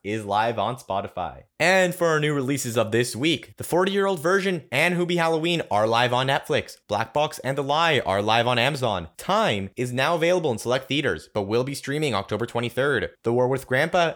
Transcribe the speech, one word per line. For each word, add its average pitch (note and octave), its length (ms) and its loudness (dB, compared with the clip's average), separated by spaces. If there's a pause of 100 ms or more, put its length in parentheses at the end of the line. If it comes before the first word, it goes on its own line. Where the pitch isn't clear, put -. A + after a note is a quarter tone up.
is G#2+ 220 -4
live G#2+ 320 0
on A2+ 180 -2
Spotify. F2+ 680 -6 (140)
And F#3 360 2
for E3+ 140 2
our D#3 120 2
new D3 140 0
releases C3 420 -2
of G#2+ 160 2
this A#2+ 240 0
week, D3+ 400 -2
The - 80 -10
Forty-Year-Old G3 560 0
Virgin F3+ 500 0
and E3 260 2
Hubie F3 200 0
Halloween E3 540 0
are G#2+ 160 2
live A#2+ 260 4
on B2+ 140 0
Netflix. C#3 500 -2 (100)
Black G#2 280 -4
Box D3+ 240 0
and C3+ 180 -4
The D3 60 -2
Lie D3 380 2
are G2 200 0
live A2+ 260 2
on B2 120 2
Amazon. A#2 580 0
Time D3+ 580 -2
is B2 180 -4
now C#3 240 0
available E3 340 2
in A2 80 -2
select B2 300 -2
theaters, C3+ 440 -2
but G#2 120 -2
will A#2 200 0
be C#3 100 -6
streaming C#3 400 -4
October G2+ 300 -4
twenty-third. A#2+ 680 -2 (120)
The A#2 100 0
War B2 140 2
with C3 220 -4
Grandpa E3 480 0